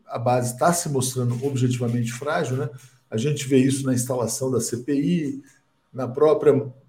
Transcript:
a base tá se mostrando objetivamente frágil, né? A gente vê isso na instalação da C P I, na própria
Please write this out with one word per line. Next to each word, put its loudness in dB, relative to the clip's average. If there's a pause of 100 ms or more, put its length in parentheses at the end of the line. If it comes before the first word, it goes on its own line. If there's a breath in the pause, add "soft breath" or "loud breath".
a -10
base 0
tá 4
se -2
mostrando -2
objetivamente 0
frágil, -4
né? -4 (420 loud breath)
A -2
gente -2
vê 6
isso 4
na 0
instalação -2
da 0
C -4
P -4
I, -2 (480 loud breath)
na -6
própria 4 (180)